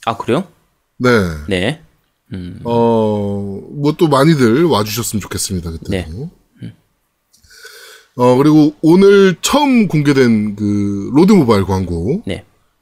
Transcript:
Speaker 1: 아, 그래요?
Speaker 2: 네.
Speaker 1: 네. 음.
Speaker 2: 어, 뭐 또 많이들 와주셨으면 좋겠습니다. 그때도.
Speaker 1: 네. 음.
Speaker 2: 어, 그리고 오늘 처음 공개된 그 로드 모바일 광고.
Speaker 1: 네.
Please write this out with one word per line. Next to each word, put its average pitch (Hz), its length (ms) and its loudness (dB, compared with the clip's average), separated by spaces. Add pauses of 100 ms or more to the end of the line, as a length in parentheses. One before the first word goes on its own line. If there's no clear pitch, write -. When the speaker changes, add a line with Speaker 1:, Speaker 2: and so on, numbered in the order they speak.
Speaker 1:
아, 113 120 -4
그래요? 151 300 -4 (500)
Speaker 2:
네. 123 120 0 (380)
Speaker 1:
네. 101 340 -4 (520)
음. 90 300 -14
Speaker 2:
어, 110 960 -2 (120)
뭐 147 260 -2
또 175 100 2
많이들 139 580 2
와주셨으면 107 560 -2
좋겠습니다. 87 500 -8
그때도. 82 200 -10
Speaker 1:
네. 90 180 -4
음. 123 200 -12 (1900)
Speaker 2:
어, 123 200 2
그리고 151 460 4
오늘 190 600 4
처음 262 460 0
공개된 127 680 0
그 101 580 -4
로드 180 200 4
모바일 113 320 4
광고. 95 600 -4
Speaker 1:
네. - 200 -10 (360)